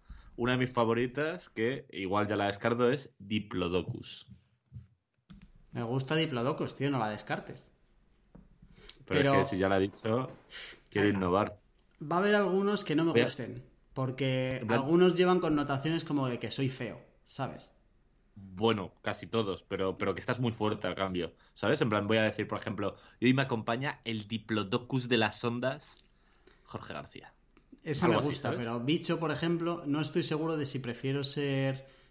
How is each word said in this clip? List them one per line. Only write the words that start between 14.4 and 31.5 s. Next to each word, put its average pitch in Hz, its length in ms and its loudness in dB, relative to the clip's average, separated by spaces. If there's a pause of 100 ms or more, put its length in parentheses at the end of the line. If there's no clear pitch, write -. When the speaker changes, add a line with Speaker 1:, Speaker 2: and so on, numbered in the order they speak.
Speaker 1:
Voy 110 100 2
a 127 60 4
Speaker 2:
algunos 170 340 6
llevan 180 240 4
connotaciones 156 680 0
como 143 240 0
de 120 120 -4
que 110 100 -6
soy 135 180 -2
feo, 117 320 -6 (220)
¿sabes? - 480 -10 (680)
Speaker 1:
Bueno, 95 640 0
casi 98 260 -6
todos, 98 360 -2
pero, 95 340 -2
pero 98 160 2
que 85 80 -6
estás 123 200 -2
muy 117 120 0
fuerte 107 360 0
a 85 60 -2
cambio, 90 380 -2 (220)
¿sabes? 135 260 2
En 131 80 4
plan, 104 180 2
voy 110 120 4
a 110 40 6
decir, 107 240 0
por 101 120 -4
ejemplo, 101 380 -4 (220)
"Y 117 80 0
hoy 127 60 8
me 139 80 4
acompaña 127 640 -2
el 107 240 -6
Diplodocus 113 800 -2
de 120 80 4
las 107 260 0
ondas, 123 640 -6 (600)
Jorge - 280 -12
García". - 400 -14 (500)
Speaker 2:
Esa 151 220 -2
Speaker 1:
Algo 165 120 4
Speaker 2:
me - 40 4
Speaker 1:
así, 143 120 0
Speaker 2:
gusta, 127 180 -6
Speaker 1:
¿sabes? 120 80 -2
Speaker 2:
pero 120 220 -4
bicho, 165 380 0
por 160 120 -2
ejemplo, 170 560 0
no 147 160 0
estoy 156 200 0
seguro 160 360 -2
de 143 80 -2
si 131 140 -6
prefiero 135 440 -2
ser, 135 640 -2 (240)